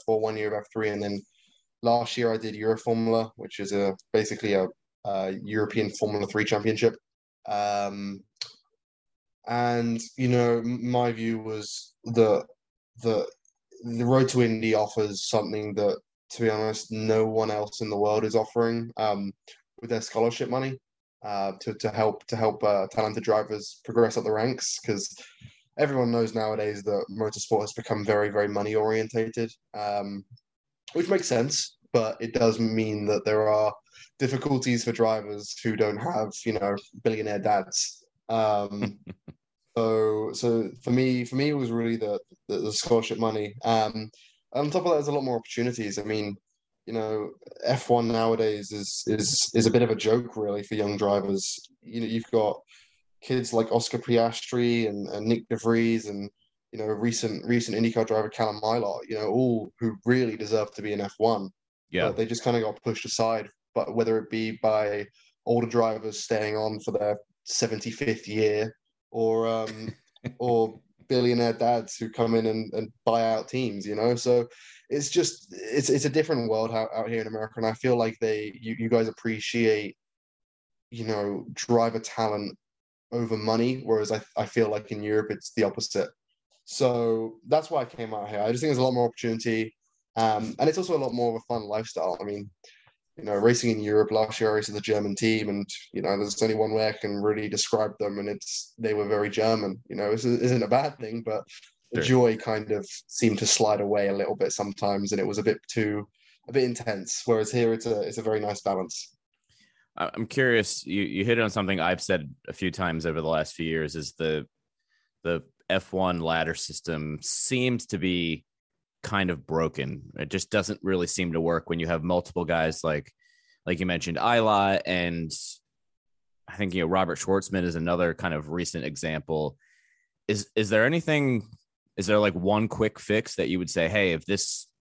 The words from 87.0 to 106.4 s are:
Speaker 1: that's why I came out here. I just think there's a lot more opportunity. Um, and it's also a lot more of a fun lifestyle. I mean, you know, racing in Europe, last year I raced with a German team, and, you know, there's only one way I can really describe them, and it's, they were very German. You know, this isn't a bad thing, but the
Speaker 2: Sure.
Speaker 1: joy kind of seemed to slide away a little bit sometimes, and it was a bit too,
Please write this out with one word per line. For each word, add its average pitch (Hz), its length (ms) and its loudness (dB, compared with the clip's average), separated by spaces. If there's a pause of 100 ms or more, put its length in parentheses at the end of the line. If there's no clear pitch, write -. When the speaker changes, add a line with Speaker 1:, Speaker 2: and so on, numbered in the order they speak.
Speaker 1:
that's 156 240 2
why 143 120 0
I - 20 -4
came 113 280 -10
out 104 140 -6
here. 104 140 -4
I 107 100 2
just 120 100 -2
think 156 80 2
there's 135 80 2
a 127 60 4
lot 131 100 4
more 120 140 2
opportunity. 113 640 -2 (440)
Um, 110 420 0
and 143 80 2
it's 156 100 4
also 180 200 0
a - 20 -2
lot 127 140 -2
more 120 200 0
of 113 80 -6
a - 120 -6
fun 113 100 -2
lifestyle. 104 560 -4
I 98 60 -8
mean, 104 240 -8 (680)
you - 60 -14
know, 104 100 -2
racing 117 380 4
in 107 100 -2
Europe, 107 300 4
last 110 280 0
year 110 120 2
I - 20 2
raced 107 160 0
with 104 80 -8
a 104 40 -6
German 104 340 0
team, 110 340 2
and, 101 180 -4 (240)
you - 100 -6
know, 98 160 0
there's 104 260 -4
only 110 100 4
one 107 200 2
way 110 140 2
I 110 40 0
can 104 300 -6
really 107 280 0
describe 107 500 0
them, 101 200 -2
and 104 100 -4
it's, - 480 -8
they 110 160 -2
were 104 140 0
very 104 220 2
German. 107 600 2
You 98 60 -8
know, 104 160 -2
this 113 120 0
isn't 123 400 4
a 104 40 0
bad 139 320 2
thing, 113 260 -8
but 107 160 -2 (520)
the 85 100 2
Speaker 2:
Sure. 120 300 6
Speaker 1:
joy 110 40 -4
kind 110 340 -4
of 101 140 -2 (220)
seemed 107 320 2
to 107 80 0
slide 107 340 4
away 101 280 2
a 98 40 0
little 98 220 -2
bit - 160 0
sometimes, 101 640 -2
and 95 80 0
it 95 40 0
was 101 140 -2
a 101 40 -2
bit 104 140 2 (100)
too, 104 400 -2 (400)